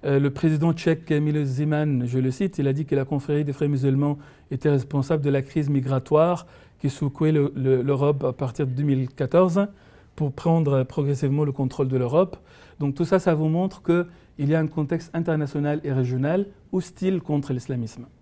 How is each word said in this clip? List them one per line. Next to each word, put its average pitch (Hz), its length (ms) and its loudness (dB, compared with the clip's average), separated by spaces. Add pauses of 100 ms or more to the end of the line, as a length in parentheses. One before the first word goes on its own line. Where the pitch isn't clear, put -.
Euh, 139 140 2
le 143 100 2
président 156 440 2
tchèque 165 380 -2
Miloš 151 340 0
Zeman, 147 600 0
je 123 140 -2
le 131 100 2
cite, 180 300 -4
il 139 80 2
a 135 60 2
dit 147 120 -2
que 143 100 -2
la 135 80 2
confrérie 147 400 -2
des 143 80 -4
frères 147 160 -2
musulmans 139 520 2 (320)
était 139 180 0
responsable 143 540 0
de 143 80 2
la 135 100 2
crise 143 280 -2
migratoire 147 760 2 (340)
qui 139 120 -2
secouait 156 400 0
le, 143 240 2
le, 131 260 2
l'Europe 139 420 2
à 135 100 0
partir 135 340 -4
de 131 40 -4
deux 131 120 -2
mille 131 260 0
quatorze 175 580 2 (480)
pour 147 160 -2
prendre 147 520 2
progressivement 143 600 0
le 143 80 -2
contrôle 135 360 -2
de 131 100 0
l'Europe. 143 400 0 (420)
Donc 143 140 -2
tout 170 120 -2
ça, 190 120 2
ça 175 160 2
vous 156 160 2
montre 180 320 -2
qu'il 170 680 -2
y 151 60 2
a 160 60 4
un 156 80 0
contexte 156 480 -4
international 151 680 -2
et 143 80 -4
régional 135 540 0 (260)
hostile 185 480 -2
contre 147 320 -4
l'islamisme. 123 540 -6 (160)